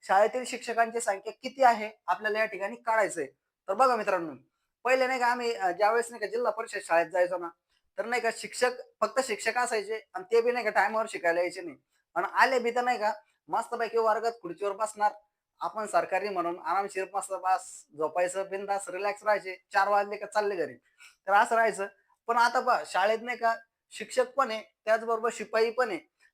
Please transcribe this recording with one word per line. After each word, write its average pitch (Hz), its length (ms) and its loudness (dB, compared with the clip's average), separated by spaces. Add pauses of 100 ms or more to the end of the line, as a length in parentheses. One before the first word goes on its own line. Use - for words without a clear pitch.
शाळेतील 226 440 4
शिक्षकांची 233 560 -2
संख्या 202 320 -4
किती 262 300 -2
आहे 220 260 6 (180)
आपल्याला 214 320 0
या 220 60 2
ठिकाणी 196 300 -6
काढायचंय. 196 500 0 (420)
तर 196 60 -2
बघा 247 220 4
मित्रांनो, 185 380 -2 (500)
पहिले 254 240 4
नाही 254 120 0
का 240 80 2
आम्ही, 240 260 0
अं, 190 180 0
ज्यावेळेस 220 380 2
नाही 233 100 -14
का 208 80 -4
जिल्हा 226 240 0
परिषद 220 320 -6
शाळेत 165 240 2
जायचो 180 300 2
ना, 170 120 -6 (480)
तर 196 80 -4
नाही 233 160 -2
का 226 160 0
शिक्षक, 247 340 0 (300)
फक्त 214 220 0
शिक्षक 220 340 -2
असायचे 220 420 -2 (140)
आणि 190 100 -10
ते 233 180 4
बी 240 100 2
नाही 240 140 -2
का 214 60 0
टायमावर 214 380 2
शिकायला 170 300 0
यायचे 180 220 -2
नाही. 160 160 -14 (380)
आणि 180 180 -2
आले 247 260 6
बी 233 120 0
तर 247 120 0
नाही 247 160 0
का 214 140 0 (340)
मस्तपैकी 226 500 -2
वर्गात 226 340 2 (100)
खुर्चीवर 180 300 -4
बसणार, 208 400 -2 (480)
आपण 202 260 -6
सरकारी 185 440 0
म्हणून 175 300 -2
आरामशीर 190 540 -2
मस्त 190 200 -6
बस 185 520 -2 (120)
झोपायचं, 180 520 -2
बिंदास 196 400 -4
रिलॅक्स 202 340 -6
राहायचे, 190 500 -2
चार 196 140 4
वाजले 208 300 2
का 208 80 -8
चालले 202 300 0
घरी, 147 180 -2 (540)
तर 190 60 2
असं 226 220 6
राहायचं. 202 320 2 (400)
पण 233 100 0
आता 240 220 4
पहा, 226 260 0
शाळेत 208 360 0
नाही 240 160 -8
का 226 180 0 (340)
शिक्षक 247 440 -2
पण 262 180 2
आहे, 220 120 -6 (220)
त्याचबरोबर 226 480 0
शिपाई 226 380 0
पण 240 180 0
आहे. 190 100 -6 (340)